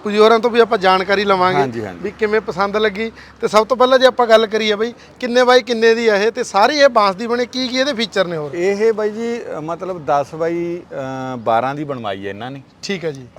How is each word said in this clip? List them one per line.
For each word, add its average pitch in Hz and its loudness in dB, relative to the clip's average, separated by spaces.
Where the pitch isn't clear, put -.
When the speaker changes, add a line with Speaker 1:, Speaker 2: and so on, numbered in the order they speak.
Speaker 1:
ਪੂਜੀ 208 -2
ਹੋਰਾਂ 220 6
ਤੋਂ 233 0
ਵੀ 226 0
ਆਪਾਂ 226 4
ਜਾਣਕਾਰੀ 190 2
ਲਵਾਂਗੇ 185 2
Speaker 2:
ਹਾਂਜੀ, 117 -2
ਹਾਂਜੀ। 90 -12
Speaker 1:
ਵੀ 202 -6
ਕਿਵੇਂ 214 -2
ਪਸੰਦ 202 -4
ਲੱਗੀ। 214 -2
ਤੇ 226 -2
ਸਭ 214 2
ਤੋਂ 254 0
ਪਹਿਲਾਂ 254 4
ਜੇ 262 4
ਆਪਾਂ 247 2
ਗੱਲ 220 6
ਕਰੀਏ 214 0
ਬਾਈ, 226 -4
ਕਿੰਨੇ 247 2
ਬਾਈ 247 6
ਕਿੰਨੇ 226 2
ਦੀ 233 0
ਆ 214 4
ਇਹ 208 2
ਤੇ 233 -6
ਸਾਰੀ 233 2
ਇਹ 277 6
ਬਾਂਸ 202 2
ਦੀ 226 -8
ਬਣੇ, 240 -2
ਕੀ 254 -6
ਕੀ 247 -4
ਇਹਦੇ 269 0
ਫੀਚਰ 202 -2
ਨੇ 175 -6
ਹੋਰ? 147 -8
Speaker 2:
ਇਹ 202 0
ਬਾਈ 214 -2
ਜੀ, 233 -6
ਅ, - -10
ਮਤਲਬ 170 -8
ਦਸ 143 -2
ਬਾਈ, 170 -4
ਅ, 131 -10
ਬਾਰਾਂ 117 0
ਦੀ 151 -8
ਬਣਵਾਈ 110 -8
ਹੈ 98 -6
ਇਹਨਾਂ 110 -12
ਨੇ। 139 -16
Speaker 1:
ਠੀਕ 180 -8
ਹੈ 160 -4
ਜੀ। 131 -16